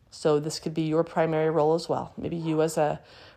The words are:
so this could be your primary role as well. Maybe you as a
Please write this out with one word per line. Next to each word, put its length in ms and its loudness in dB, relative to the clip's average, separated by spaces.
so 300 2
this 200 -6
could 140 -6
be 100 -2
your 200 2
primary 460 0
role 240 2
as 140 -2
well. 300 -4
Maybe 180 -6
you 260 0
as 160 0
a 220 0